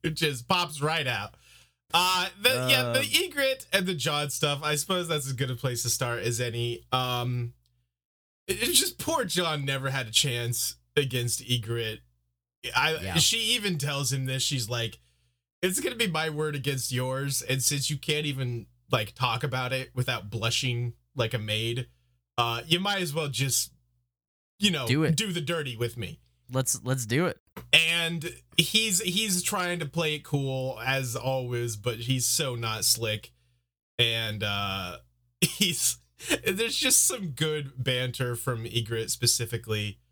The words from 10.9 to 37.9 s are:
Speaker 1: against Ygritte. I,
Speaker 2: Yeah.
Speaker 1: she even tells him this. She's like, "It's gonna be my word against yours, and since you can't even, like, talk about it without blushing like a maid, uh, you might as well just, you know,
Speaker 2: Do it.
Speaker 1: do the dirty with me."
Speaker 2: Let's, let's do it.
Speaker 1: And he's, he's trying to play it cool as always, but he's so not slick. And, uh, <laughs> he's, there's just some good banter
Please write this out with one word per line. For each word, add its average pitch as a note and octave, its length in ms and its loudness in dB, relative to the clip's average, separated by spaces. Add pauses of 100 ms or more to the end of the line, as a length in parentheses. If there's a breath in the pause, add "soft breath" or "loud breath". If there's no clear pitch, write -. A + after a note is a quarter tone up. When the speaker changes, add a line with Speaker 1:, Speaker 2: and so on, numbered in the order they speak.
Speaker 1:
against B2 520 0
Ygritte. A#2 520 -2 (760)
I, D3+ 260 2
Speaker 2:
Yeah. F#2 140 -4
Speaker 1:
she G#3+ 220 4 (180)
even G3+ 220 0
tells C#3 360 -2
him C3+ 120 -2
this. C3 180 -2
She's A#2+ 260 -2
like, A#2 300 -4 (600)
"It's F#3+ 180 0
gonna A#4+ 160 -2
be A3+ 120 0
my D#3+ 220 0
word D3+ 260 -2
against C3+ 360 -2
yours, C3 500 -2
and C3 200 -2
since C#3 280 0
you D3+ 80 -4
can't D3+ 280 -2
even, B2+ 420 -4 (240)
like, A2 240 0
talk A#2+ 280 0
about B2+ 300 -2
it C3 220 -6
without A#2 340 -2
blushing A#2+ 640 -2 (220)
like A#2 180 2
a A#2+ 60 0
maid, A2 480 -2 (500)
uh, A#2+ 300 2
you E3 120 4
might G3 220 0
as D#3 120 -4
well D3+ 160 -2
just, C3 420 0 (880)
you G#3 120 4
know, C#3 160 0
Speaker 2:
Do C#3+ 160 4
it. D3+ 120 4
Speaker 1:
do G#3 180 -2
the E3+ 80 -2
dirty C#3+ 340 -4
with A#2 220 -2
me." A2+ 220 -8 (320)
Speaker 2:
Let's, B2+ 320 0
let's B2 220 -2
do C#3 220 2
it. - 100 -4 (340)
Speaker 1:
And E3 600 4 (240)
he's, G#3+ 440 4
he's F#3 420 0
trying F3 380 0
to D#3 40 -2
play D#3 300 0
it D3 80 -10
cool C3 600 -2
as C3 320 0
always, B2 600 -2
but G#2+ 220 -4
he's A#2+ 280 0
so C3 300 0
not A2+ 300 -4
slick. G#2+ 480 0 (680)
And, A2+ 420 2
uh, G2 560 -2 (220)
<laughs> - 220 -8
he's, - 560 0 (460 loud breath)
there's G#3 320 0
just - 300 4
some G#3+ 280 -2
good D3+ 440 -2
banter B2 580 0